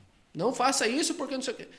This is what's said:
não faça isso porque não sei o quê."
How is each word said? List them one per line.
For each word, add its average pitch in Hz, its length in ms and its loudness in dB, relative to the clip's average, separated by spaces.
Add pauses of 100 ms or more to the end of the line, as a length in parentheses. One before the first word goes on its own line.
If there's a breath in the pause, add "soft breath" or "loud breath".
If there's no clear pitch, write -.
(340 loud breath)
não 208 200 0
faça 254 340 2
isso 311 280 0
porque 269 200 -6
não 254 60 -4
sei - 120 -4
o - 40 -8
quê." - 100 -14 (120)